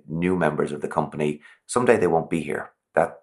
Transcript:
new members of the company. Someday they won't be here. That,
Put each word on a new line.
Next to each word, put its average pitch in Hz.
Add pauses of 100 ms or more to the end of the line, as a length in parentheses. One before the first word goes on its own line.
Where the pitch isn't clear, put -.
new 87
members 76
of 73
the -
company. 76 (240)
Someday 123
they 90
won't 80
be 82
here. - (240)
That, -